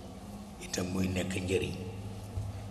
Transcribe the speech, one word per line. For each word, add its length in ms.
Itam 300
muy 160
nekk 260
njëriñ. 420